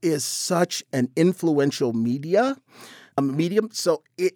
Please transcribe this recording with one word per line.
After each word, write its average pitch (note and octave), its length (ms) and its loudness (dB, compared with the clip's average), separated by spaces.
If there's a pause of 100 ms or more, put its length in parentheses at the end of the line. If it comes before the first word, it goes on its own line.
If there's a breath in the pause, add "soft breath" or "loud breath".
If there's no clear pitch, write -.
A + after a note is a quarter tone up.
is D#3 240 0
such - 560 -2 (100)
an B2+ 240 0
influential D3+ 760 2
media, D3+ 640 0 (640 loud breath)
a C#3+ 40 0
medium, E3+ 500 0
so - 300 -2 (160)
it, F3+ 180 0